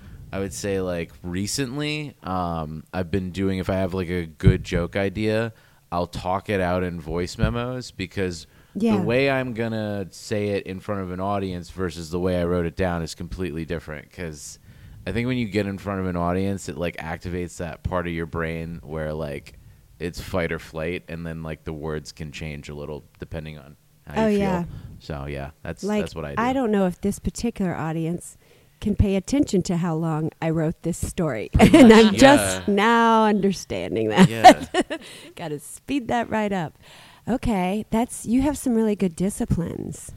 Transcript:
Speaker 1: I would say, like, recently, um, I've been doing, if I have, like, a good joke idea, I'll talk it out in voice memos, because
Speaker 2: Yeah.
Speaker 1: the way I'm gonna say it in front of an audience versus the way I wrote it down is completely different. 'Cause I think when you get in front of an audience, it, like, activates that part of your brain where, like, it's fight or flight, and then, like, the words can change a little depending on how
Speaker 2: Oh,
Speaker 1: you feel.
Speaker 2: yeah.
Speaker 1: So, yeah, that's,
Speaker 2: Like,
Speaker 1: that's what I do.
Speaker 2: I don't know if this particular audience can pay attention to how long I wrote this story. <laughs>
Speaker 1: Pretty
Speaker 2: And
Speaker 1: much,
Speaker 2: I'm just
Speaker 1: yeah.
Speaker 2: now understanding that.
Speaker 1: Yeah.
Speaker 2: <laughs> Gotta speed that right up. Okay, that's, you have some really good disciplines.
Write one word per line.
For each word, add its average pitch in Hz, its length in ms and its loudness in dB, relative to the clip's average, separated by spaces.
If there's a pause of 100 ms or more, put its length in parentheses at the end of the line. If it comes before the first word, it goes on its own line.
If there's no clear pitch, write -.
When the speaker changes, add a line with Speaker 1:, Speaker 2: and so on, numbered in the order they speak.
(320)
Speaker 1:
I 95 80 -6
would 98 140 -6
say, 98 280 -2
like, 87 300 -4 (120)
recently, 135 1000 -6
um, 82 600 -4 (100)
I've 87 180 -4
been 92 200 -2
doing, 95 280 -2
if 90 100 -4
I 95 60 0
have, 92 200 -2
like, 92 140 -4
a 90 160 -4
good 85 380 4
joke 85 320 -2
idea, 107 580 -2 (380)
I'll 87 160 -2
talk 92 420 -4
it 101 100 0
out 90 240 0
in 87 160 -4
voice 82 380 -4
memos, 120 540 -4
because 92 540 -6 (340)
Speaker 2:
Yeah. 214 180 2
Speaker 1:
the 190 60 0
way 139 280 2
I'm 127 220 -2
gonna 107 580 -4
say 104 380 -4
it 98 180 -2
in 92 120 -8
front 101 220 -6
of 90 100 -6
an 90 80 -6
audience 95 500 -4
versus 85 400 -6
the 87 100 -4
way 90 220 0
I 85 40 0
wrote 87 200 0
it 82 100 -6
down 87 280 -2
is - 120 -8
completely 82 500 -8
different. 78 460 -10
'Cause 80 480 -12 (480)
I 95 40 -4
think 117 160 -2
when 127 100 -2
you 120 100 -2
get 98 200 0
in 98 100 -6
front 95 240 -4
of 92 60 -2
an 90 100 -2
audience, 92 520 -2
it, 73 80 -10
like, 85 200 -4
activates 87 600 -8
that 82 260 -10
part 90 240 -2
of 87 60 -2
your 82 120 -4
brain 82 580 -6
where, 78 300 -6
like, 73 440 -10 (420)
it's 82 200 -8
fight 85 320 -4
or 80 80 -4
flight, 82 480 -8
and 82 180 -10
then, 80 180 -10
like, 80 200 -10
the 80 100 -8
words 78 380 -8
can 76 200 -12
change 73 380 -12
a 73 60 -12
little 71 300 -12 (140)
depending 78 380 -12
on 71 200 -20 (280)
how 156 180 -4
Speaker 2:
Oh, 220 40 2
Speaker 1:
you 208 100 2
feel. 196 80 0
Speaker 2:
yeah. 180 180 -2 (360)
Speaker 1:
So, 71 260 -10
yeah, 69 260 -8 (120)
that's, - 200 -10
Speaker 2:
Like, 208 200 -2
Speaker 1:
that's - 120 -10
what 80 100 -8
I 71 100 -8
do. 214 80 -2
Speaker 2:
I 254 100 0
don't 262 180 0
know 202 140 0
if 175 160 -4
this 202 180 -2
particular 190 560 -4
audience 160 600 -6 (420)
can 202 160 0
pay 196 200 4
attention 202 480 2
to 175 140 -2
how 165 180 -2
long 160 340 -2 (100)
I 165 120 -2
wrote 160 320 -2
this 165 160 -4
story. 131 500 -4
<laughs> - 40 -2
Speaker 1:
Pretty 190 220 10
Speaker 2:
And 262 140 12
Speaker 1:
much, 220 160 12
Speaker 2:
I'm 202 100 4
just 214 520 8
Speaker 1:
yeah. 208 60 4
Speaker 2:
now 226 520 6
understanding 113 840 0
that. 135 200 8
Speaker 1:
Yeah. 113 360 10 (500)
Speaker 2:
<laughs> - 200 -20
Gotta 151 240 -8
speed - 500 -8
that 233 200 -2
right 214 240 -2
up. 165 240 -4 (500)
Okay, 208 640 0
that's, 226 360 -2
you 247 180 2
have 285 140 0
some 254 180 0
really 220 200 2
good 180 200 0
disciplines. - 1000 -4